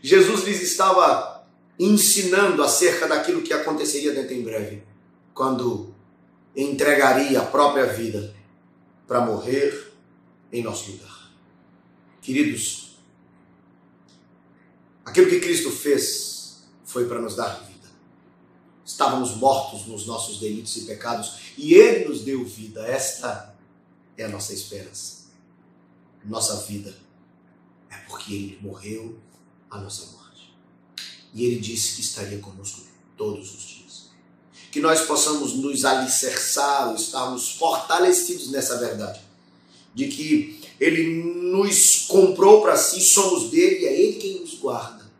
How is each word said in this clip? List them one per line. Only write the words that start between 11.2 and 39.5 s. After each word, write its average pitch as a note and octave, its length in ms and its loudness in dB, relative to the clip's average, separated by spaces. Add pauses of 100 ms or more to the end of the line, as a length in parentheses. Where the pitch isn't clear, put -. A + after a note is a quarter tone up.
Queridos, - 760 -4 (2000)
aquilo F3+ 240 4
que F3+ 120 2
Cristo E3+ 300 -2
fez - 920 -4 (220)
foi B2 220 -4
para A#2 140 -8
nos A2 140 -8
dar - 320 -8
vida. - 220 -20 (960)
Estávamos B2+ 520 0
mortos C3 500 0
nos G#2+ 200 -12
nossos A2 320 -10
delitos G#2+ 380 -8
e A2 60 -10
pecados, A2 560 -8 (180)
e - 180 4
Ele - 340 8
nos - 140 -8
deu C3 220 -6
vida. A2 420 -14
Esta - 680 -8 (640)
é A2 80 -12
a A2 40 -8
nossa G2+ 240 -10
esperança. - 720 -16 (1000)
Nossa G#2+ 420 -6
vida G2+ 280 -12 (960)
é - 60 -20 (120)
porque - 240 -14
Ele G2 280 -12
morreu G#2+ 580 -14 (520)
a G#2 80 -16
nossa G2 340 -14
morte. - 420 -20 (800)
E A2+ 100 -4
Ele A#2+ 160 0
disse A2+ 360 -6
que - 40 -12
estaria G2+ 380 -8
conosco G2 420 -16 (360)
todos - 380 -10
os - 80 -20
dias. - 460 -20 (600)
Que D3 100 -4
nós D#3+ 220 4
possamos C#3+ 520 -2
nos C3+ 300 -4
alicerçar, C3 1120 0
estarmos B2+ 580 -6
fortalecidos E3+ 960 0
nessa B2 280 -4
verdade, G#2+ 420 -8 (760)